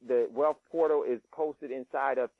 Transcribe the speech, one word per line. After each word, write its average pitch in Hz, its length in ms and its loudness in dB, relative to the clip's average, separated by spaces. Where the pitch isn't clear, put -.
the 120 300 2
Wealth 147 260 0
Portal 156 340 2
is 120 160 -2
posted 151 400 -8
inside 131 480 -4
of 123 220 -2